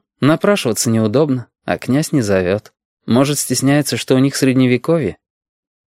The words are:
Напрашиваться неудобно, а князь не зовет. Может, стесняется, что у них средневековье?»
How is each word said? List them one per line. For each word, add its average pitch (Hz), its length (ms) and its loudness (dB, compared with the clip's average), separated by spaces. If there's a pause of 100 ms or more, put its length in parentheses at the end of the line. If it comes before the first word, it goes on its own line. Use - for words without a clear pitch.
(200)
Напрашиваться 147 680 0
неудобно, 117 580 0 (160)
а 87 140 -4
князь 139 340 -2
не 143 100 2
зовет. 95 500 -2 (320)
Может, 139 340 0
стесняется, 139 580 0
что - 180 -2
у 131 40 4
них 135 180 0
средневековье?» 127 800 0 (760)